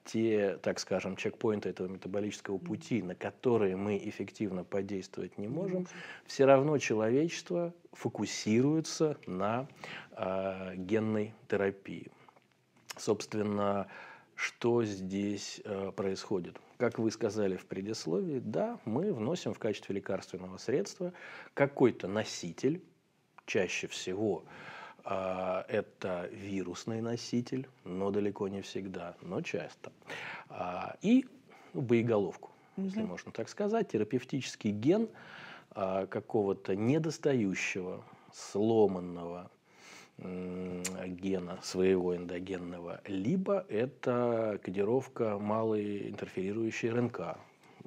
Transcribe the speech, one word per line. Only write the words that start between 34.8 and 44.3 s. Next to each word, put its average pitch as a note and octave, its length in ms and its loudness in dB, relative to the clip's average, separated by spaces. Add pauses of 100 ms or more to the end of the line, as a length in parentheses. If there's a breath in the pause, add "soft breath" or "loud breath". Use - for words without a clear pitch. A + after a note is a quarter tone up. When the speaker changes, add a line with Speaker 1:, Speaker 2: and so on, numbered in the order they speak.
Speaker 1:
а, F#2+ 360 0
какого-то G2 680 0
недостающего, A2+ 1300 2 (300 soft breath)
сломанного, F2+ 1160 2 (680 loud breath)
м, F2+ 640 -6 (240)
гена F2+ 560 -2
своего F#2 520 4
эндогенного, F2 920 -6
либо D3+ 640 0
это A#2 920 0